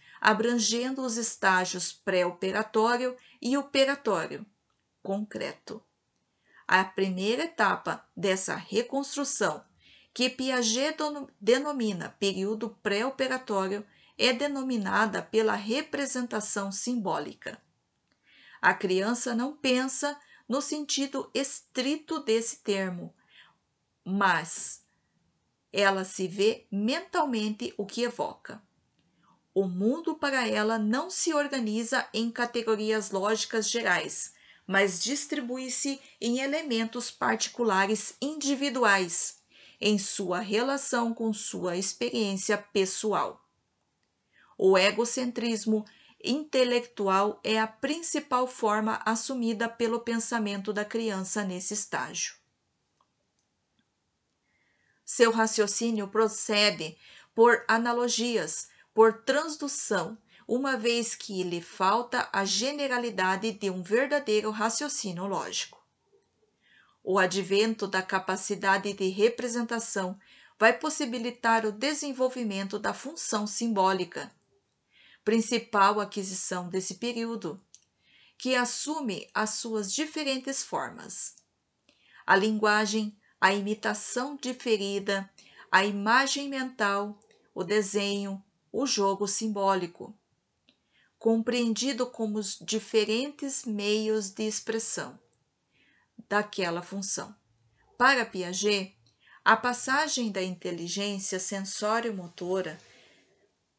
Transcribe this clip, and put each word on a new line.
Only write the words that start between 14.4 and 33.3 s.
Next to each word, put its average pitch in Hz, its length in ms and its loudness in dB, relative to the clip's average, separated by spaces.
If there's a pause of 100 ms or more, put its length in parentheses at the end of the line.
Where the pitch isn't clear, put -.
pela 214 360 2
representação 233 1120 -4
simbólica. 185 880 -4 (1000)
A 180 100 6
criança 202 640 0
não 269 220 -2
pensa 262 600 0 (320)
no 269 140 0
sentido 277 720 -4
estrito 277 840 -2
desse 226 380 0
termo, 180 540 -4 (920)
mas 180 800 0 (880)
ela 190 320 2
se 185 240 -4
vê 202 420 2
mentalmente 240 1040 -2
o 202 80 -4
que 233 200 -4
evoca. - 580 -6 (920)
O 196 120 2
mundo 226 500 0
para 269 320 0
ela 214 320 2
não 247 320 0
se 330 240 0
organiza 247 800 0
em 226 160 0
categorias 220 800 0
lógicas 214 580 0